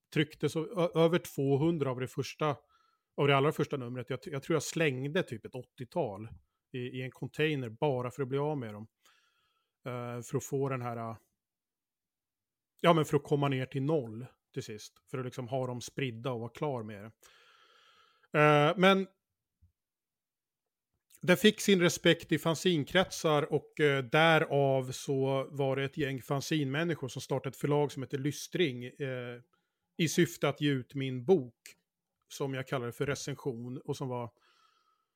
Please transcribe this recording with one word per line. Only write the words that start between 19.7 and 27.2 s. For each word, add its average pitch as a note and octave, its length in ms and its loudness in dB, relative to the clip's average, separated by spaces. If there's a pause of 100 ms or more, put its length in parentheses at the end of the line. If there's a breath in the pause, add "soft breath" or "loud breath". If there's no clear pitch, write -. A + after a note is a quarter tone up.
det E3+ 140 4
fick G#3+ 240 4
sin F#3+ 200 4
respekt E3+ 520 4
i D#3 60 2
fanzinkretsar D#3+ 1120 0
och, - 280 -4
eh, C#3 240 4
därav C#3 880 4
så C3+ 580 -2
var C3+ 260 0
det C#3 80 -2
ett C#3 120 -8
gäng C3+ 260 -4
fanzinmänniskor C#3+ 840 -2
som B2+ 140 -8